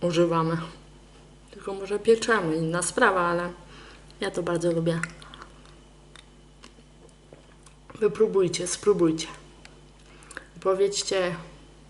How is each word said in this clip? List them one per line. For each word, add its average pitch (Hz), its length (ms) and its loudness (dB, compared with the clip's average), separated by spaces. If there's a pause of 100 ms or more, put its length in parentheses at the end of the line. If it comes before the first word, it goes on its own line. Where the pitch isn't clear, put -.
używamy. 165 560 2 (920)
Tylko - 240 -12
może 196 240 -6
pieczemy, 214 580 2
inna 165 260 -2
sprawa, 190 380 2
ale 175 320 -2 (680)
ja 196 100 -4
to 180 120 -4
bardzo 170 300 0
lubię. 165 280 0 (3000)
Wypróbujcie, 196 720 2
spróbujcie. 170 600 2 (1300)
Powiedzcie, 190 760 0 (540)